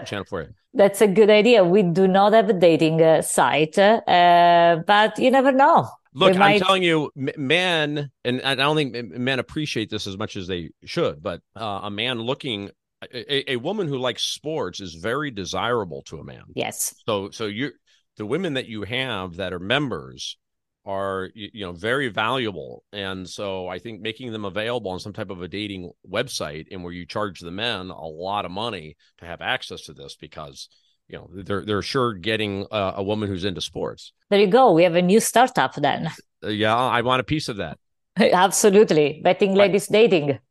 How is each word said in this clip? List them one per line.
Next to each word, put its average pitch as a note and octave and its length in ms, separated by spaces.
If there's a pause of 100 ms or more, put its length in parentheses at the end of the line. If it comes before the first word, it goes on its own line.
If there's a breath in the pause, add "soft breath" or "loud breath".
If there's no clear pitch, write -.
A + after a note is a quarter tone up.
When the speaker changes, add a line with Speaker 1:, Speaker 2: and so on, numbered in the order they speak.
Speaker 1:
channel G2+ 180
for F2 200
you. D2 40 (260)
Speaker 2:
that's G3 280
a A3 60
good G3+ 220
idea. G#3+ 360
We F3 180
do F3 240
not G3 240
have G#3+ 180
a A#3 40
dating, E3 480
uh, D#3+ 200
site, D3+ 560
uh, F3 1000 (100)
but G#3+ 320
you A#3+ 100
never C4 220
know. C4 380 (240)
Speaker 1:
Look, F#3 160
Speaker 2:
We F#3+ 60
Speaker 1:
I'm F#3 40
Speaker 2:
might G3+ 220
Speaker 1:
telling F#3 220
you, D#3+ 340
m-, C3+ 180
men, D3+ 760 (120)
and B2 200
I C3+ 120
don't C#3+ 220
think C3 180
m-, A#2 160 (120)
men C3 160
appreciate B2 500
this G#2+ 180
as F#2+ 100
much G#2+ 200
as F#2 100
they F2 220 (160)
should, G2 360
but, E2+ 200 (180)
uh, G2+ 240
a G#2 80
man A2+ 300
looking, A2+ 480 (440)
a, C#3 380
a, - 20
a - 40
woman F3 300
who C#3 100
likes B2 260
sports C#3 560
is F2+ 160
very B2 340
desirable F#2 720
to - 160
a D2 40
man. A#1+ 200 (120)
Speaker 2:
Yes. - 400 (100)
Speaker 1:
So, G2+ 240
so - 160
you, G#2+ 260 (460)
the G#2+ 80
women D3+ 300
that A2+ 120
you G#2+ 140
have G2+ 540
that F#2 180
are F2 60
members F#2 800 (460)
are, G2 520
y-, G#2+ 180
you G#2 120
know, F2+ 80
very A#2+ 340
valuable. G#2+ 840
And F#2+ 380
so F#2+ 380
I F#2 100
think G#2 240
making A2+ 300
them A2 140
available G#2+ 440
on F2+ 100
some G#2 140
type G#2 160
of F2+ 140
a F2+ 40
dating F#2+ 440 (180)
website, E2+ 640
and F#2+ 120
where F2 100
you F2+ 120
charge G2+ 360
the E2+ 100
men G2 400
a D#2+ 160
lot F#2 380
of F2 40
money F2+ 480 (220)
to F2 60
have E2+ 160
access F#2+ 420
to D#2+ 100
this, C#2+ 220
because, D2+ 520 (400)
you F2 100
know, - 140
they're, F#2 320
they're G2+ 200
sure B2 300
getting G2+ 580
a, G2 240
a G2+ 80
woman G#2 260
who's F#2 160
into F#2+ 160
sports. - 520 (160)
Speaker 2:
There G3+ 100
you G#3 80
go. A#3 240
We E3 120
have F3 120
a F3+ 60
new F#3 180
startup A3 560
then. A#2 340 (340)
Speaker 1:
Uh, - 40
yeah, G#2+ 280
I A#2+ 260
want B2+ 180
a B2 40
piece D#3 240
of A#2 100
that. D#2 200 (200)
Speaker 2:
<laughs> - 200
Absolutely. F#3 1080
Betting F#3 280
Speaker 1:
But F#3+ 80
Speaker 2:
ladies G3+ 280
dating. E3+ 520 (100)